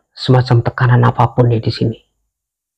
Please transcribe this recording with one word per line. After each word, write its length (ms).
semacam 480
tekanan 480
apapun 400
ya 80
di 160
sini. 240